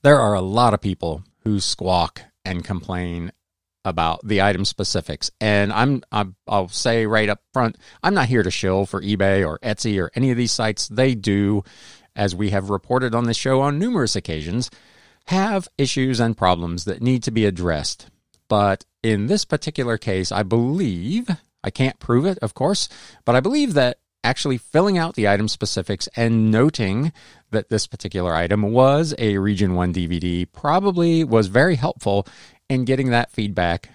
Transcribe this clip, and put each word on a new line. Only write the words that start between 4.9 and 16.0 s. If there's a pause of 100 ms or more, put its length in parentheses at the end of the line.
And
I'm,
I'm, (100)
I'll
say
right
up (120)
front, (260)
I'm
not
here
to
shill
for
eBay
or
Etsy
or
any
of
these
sites.
They
do, (500)
as
we
have
reported
on
this
show
on
numerous
occasions, (580)
have
issues